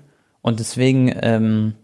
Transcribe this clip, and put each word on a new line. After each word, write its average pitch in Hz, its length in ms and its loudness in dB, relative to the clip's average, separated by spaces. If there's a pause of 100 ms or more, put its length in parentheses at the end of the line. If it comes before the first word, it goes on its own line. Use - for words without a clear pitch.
(420)
Und 113 180 -2
deswegen, 127 640 0
ähm, 110 520 0 (100)